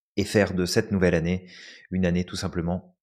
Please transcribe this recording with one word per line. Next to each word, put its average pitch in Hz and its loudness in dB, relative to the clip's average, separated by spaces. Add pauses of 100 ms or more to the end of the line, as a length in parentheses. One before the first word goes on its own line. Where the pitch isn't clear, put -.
(160)
et 101 0
faire 98 2
de 90 0
cette - 0
nouvelle 90 4
année 87 -2 (400)
une 92 0
année 87 0
tout 92 -10
simplement 87 -4